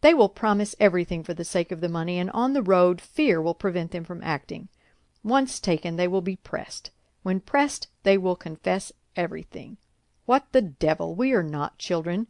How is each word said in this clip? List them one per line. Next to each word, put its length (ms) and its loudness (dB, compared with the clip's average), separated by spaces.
They 120 8
will 160 6
promise 500 -2
everything 420 2
for 120 -8
the 100 -8
sake 280 -2
of 100 -6
the 80 -2
money, 280 -2
and 140 -2
on 220 0
the 100 0
road, 380 4
fear 400 0
will 120 0
prevent 380 -4
them 140 -8
from 180 -12
acting. 460 -6
Once 380 0
taken, 380 -2
they 100 0
will 140 0
be 160 -6
pressed. 540 -12
When 180 -2
pressed, 480 -2
they 140 4
will 200 0
confess 560 -6
everything. 600 -8
What 280 0
the 80 6
devil? 520 -2
We 200 0
are 100 2
not 340 -6
children. 520 -4